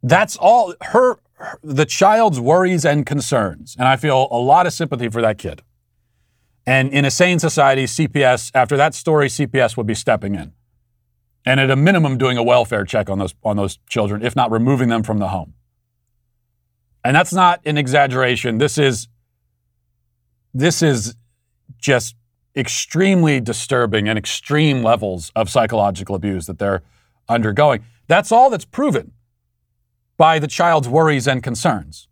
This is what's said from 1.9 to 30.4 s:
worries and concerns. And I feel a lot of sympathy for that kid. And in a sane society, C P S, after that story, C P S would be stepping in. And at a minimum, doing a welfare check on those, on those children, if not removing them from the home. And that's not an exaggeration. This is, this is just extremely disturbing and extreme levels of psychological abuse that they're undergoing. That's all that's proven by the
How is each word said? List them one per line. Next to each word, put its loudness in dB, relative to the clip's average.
worries 0
and 0
concerns. -4
And 2
I 4
feel 0
a -2
lot 4
of -4
sympathy -6
for -4
that 0
kid. -14
And 2
in 2
a 0
sane 2
society, 2
C -2
P -2
S, 0
after 2
that 2
story, 0
C -4
P -2
S 0
would -6
be -2
stepping -2
in. -12
And 2
at 2
a 2
minimum, 2
doing 0
a -2
welfare 2
check -2
on -4
those, -6
on -2
those -4
children, -2
if -2
not 0
removing 0
them 0
from -4
the -4
home. -8
And 2
that's 2
not 2
an -2
exaggeration. 0
This 0
is, 0
this 0
is 0
just 0
extremely 0
disturbing -2
and -2
extreme -2
levels -2
of -2
psychological -2
abuse -6
that -12
they're -4
undergoing. 0
That's 2
all 6
that's -6
proven -4
by 4
the -4